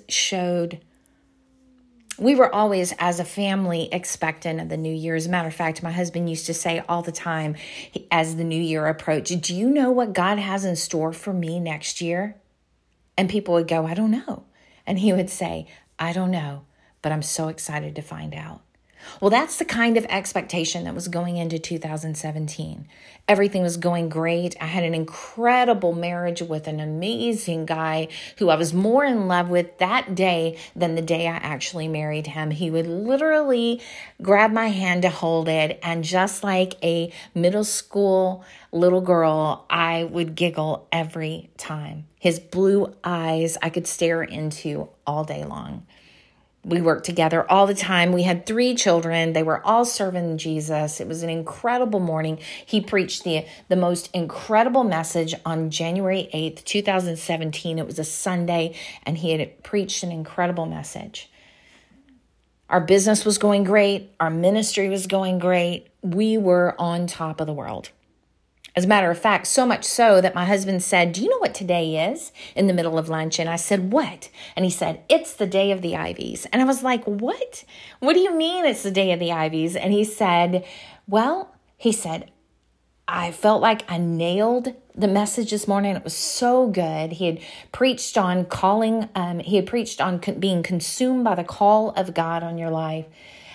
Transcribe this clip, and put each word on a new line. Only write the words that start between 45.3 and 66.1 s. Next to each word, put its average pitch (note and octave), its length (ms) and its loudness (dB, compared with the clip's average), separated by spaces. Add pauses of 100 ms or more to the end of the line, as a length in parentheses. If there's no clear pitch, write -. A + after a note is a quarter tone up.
long. - 400 -12 (840)
We F3 140 0
worked E3 240 2
together E3 480 2
all G3 140 8
the G3+ 80 2
time. F3+ 380 2
We F3+ 100 4
had F3 240 0
three B3 280 2
children. E3 600 2
They D#3+ 80 2
were D#3+ 240 0
all A#3 180 6
serving F3+ 540 -2
Jesus. D#3 600 -2
It - 80 -8
was D#3+ 160 -8
an E3 60 -4
incredible G#3 720 -2
morning. D#3+ 380 -2 (260)
He G#3+ 160 0
preached F#3+ 420 -2
the, D#3 220 -2 (240)
the F#3 80 4
most F3 380 0
incredible A3 680 2
message E3 520 0 (100)
on D#3+ 240 -2
January F#3 640 -2
eighth, D#3+ 320 -6
two G#3 160 -2
thousand F#3 380 0
seventeen. D#3+ 600 -4
It D#3+ 80 -4
was D#3+ 120 -12
a D#3 60 -4
Sunday, E3+ 720 -2 (280)
and D#3+ 160 -4
he E3 140 0
had - 300 -4
preached - 400 -4
an F3 80 -6
incredible E3+ 540 -2
message. - 680 -10 (1400)
Our F3+ 100 4
business G3 460 4
was G#3 100 2
going G3+ 280 4
great. G3+ 540 2
Our E3 120 0
ministry G3 580 2
was F#3+ 180 -4
going F#3 340 0
great. F3 480 0 (120)
We G#3+ 380 0